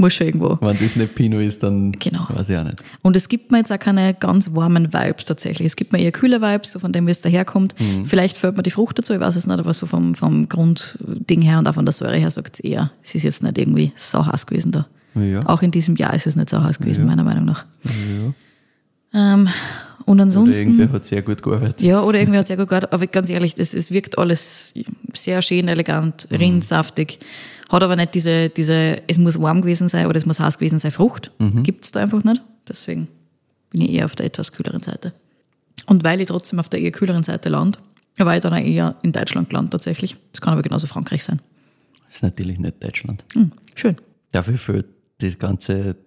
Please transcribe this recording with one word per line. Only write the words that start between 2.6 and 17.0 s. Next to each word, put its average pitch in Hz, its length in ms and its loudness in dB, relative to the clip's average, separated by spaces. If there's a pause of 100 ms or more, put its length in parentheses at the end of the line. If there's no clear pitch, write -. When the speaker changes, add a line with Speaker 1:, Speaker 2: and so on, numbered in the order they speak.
Speaker 2:
nicht. - 220 -8 (180)
Speaker 1:
Und 185 140 4
es 185 120 0
gibt - 220 -4
mir 233 80 6
jetzt 220 140 0
auch 196 80 -4
keine 190 340 2
ganz 185 400 0
warmen 165 380 2
Vibes - 340 -2
tatsächlich. 165 400 -4
Es 160 80 0
gibt - 180 -4
mir 185 60 2
eher 170 140 2
kühle 247 280 2
Vibes, 208 300 0
so - 80 -8
von 180 140 -4
dem, 175 160 2
wie - 20 2
es 175 100 0
daherkommt. 185 600 0
Speaker 2:
Mhm. 101 260 0
Speaker 1:
Vielleicht 185 320 2
fällt 190 180 -2
mir 190 60 -2
die 180 80 0
Frucht - 300 -2
dazu, 233 120 -2
ich 190 60 -2
weiß 175 160 0
es 175 140 -2
nicht, 185 100 0
aber 165 160 -2
so 170 120 -4
vom, - 280 0
vom 156 340 0
Grundding - 920 0
her 160 160 6
und 160 80 2
auch 156 80 0
von 156 100 0
der - 80 2
Säure - 240 -2
her 160 140 2
sagt's - 300 -8
eher, 143 320 -2 (100)
es - 140 -8
ist 151 80 -2
jetzt 143 180 -2
nicht - 160 -2
irgendwie - 380 2
sauheiß - 500 -2
gewesen 165 240 -2
da. 151 160 -2 (300)
Speaker 2:
Ja. 101 300 0
Speaker 1:
Auch 165 160 2
in 175 100 2
diesem 170 240 0
Jahr - 180 -2
ist 160 140 -2
es 151 80 -2
nicht 156 140 -2
sauheiß - 280 0
gewesen, - 220 -2